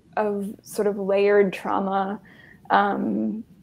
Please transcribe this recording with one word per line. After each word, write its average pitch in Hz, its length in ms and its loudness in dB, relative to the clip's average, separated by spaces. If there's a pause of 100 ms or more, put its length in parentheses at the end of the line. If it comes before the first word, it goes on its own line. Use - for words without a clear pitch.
(180)
of 208 360 -4 (100)
sort - 240 -4
of 208 120 -2
layered 202 540 4
trauma, 196 640 -2 (500)
um, 202 720 0 (200)